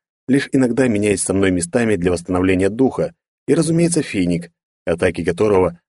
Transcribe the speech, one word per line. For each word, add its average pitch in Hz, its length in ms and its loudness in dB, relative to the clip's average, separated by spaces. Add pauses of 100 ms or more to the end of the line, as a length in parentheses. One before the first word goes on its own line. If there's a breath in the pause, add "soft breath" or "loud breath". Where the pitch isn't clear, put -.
(280)
лишь 135 240 0
иногда 131 360 2
меняясь 104 360 0
со - 100 -2
мной 95 180 2
местами 95 440 0
для 90 160 0
восстановления 92 580 0
духа, 113 460 -2 (320)
и, 135 80 2
разумеется, 165 480 0
Финик, 87 480 -4 (340)
атаки 87 380 -2
которого 90 640 0